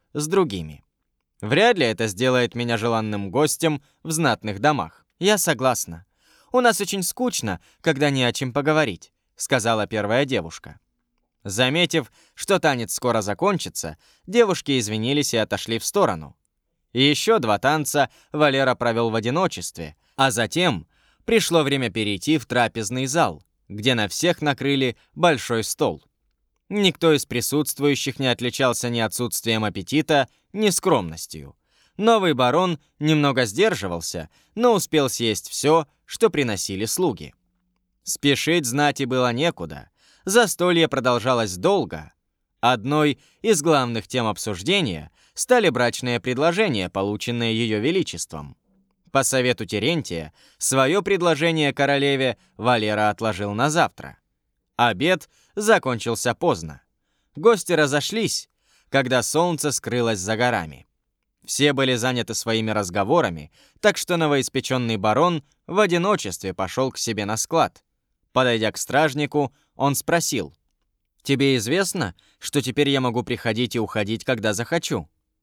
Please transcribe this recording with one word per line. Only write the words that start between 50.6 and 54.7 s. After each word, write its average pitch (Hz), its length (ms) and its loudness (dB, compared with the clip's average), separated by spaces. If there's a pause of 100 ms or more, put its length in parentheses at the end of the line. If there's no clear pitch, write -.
предложение 165 680 2
королеве 139 640 0 (200)
Валера 107 540 2
отложил 101 420 -4
на 120 160 0
завтра. 147 500 -2 (580)